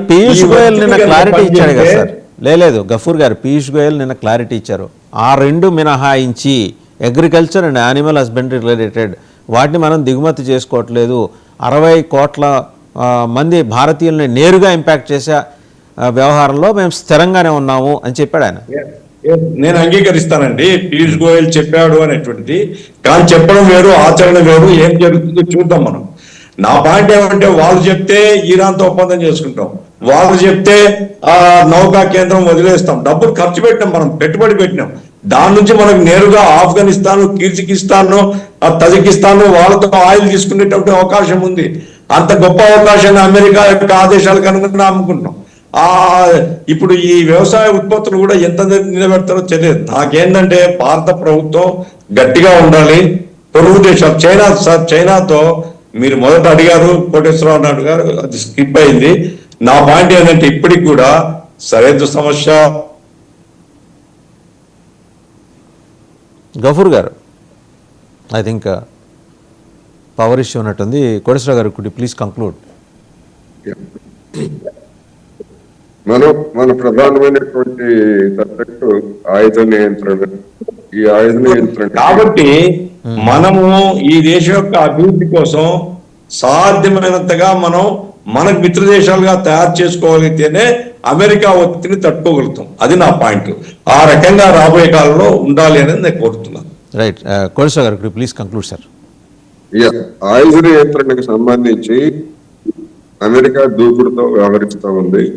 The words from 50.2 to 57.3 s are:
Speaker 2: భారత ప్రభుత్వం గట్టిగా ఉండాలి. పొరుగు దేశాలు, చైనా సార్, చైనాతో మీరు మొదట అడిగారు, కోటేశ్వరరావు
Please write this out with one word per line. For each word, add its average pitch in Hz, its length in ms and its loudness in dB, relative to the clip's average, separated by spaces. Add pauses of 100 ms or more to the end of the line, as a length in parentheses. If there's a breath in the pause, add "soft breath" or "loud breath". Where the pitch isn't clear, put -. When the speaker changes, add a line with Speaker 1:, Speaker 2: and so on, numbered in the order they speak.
Speaker 2:
భారత 165 400 -2
ప్రభుత్వం 160 640 -2 (360 loud breath)
గట్టిగా 165 460 4
ఉండాలి. 156 580 2 (300)
పొరుగు 180 220 4
దేశాలు, 165 500 2
చైనా 202 280 4
సార్, 165 400 0
చైనాతో 165 680 0 (300 loud breath)
మీరు 135 220 -2
మొదట 151 300 2
అడిగారు, 170 640 2
కోటేశ్వరరావు 156 520 0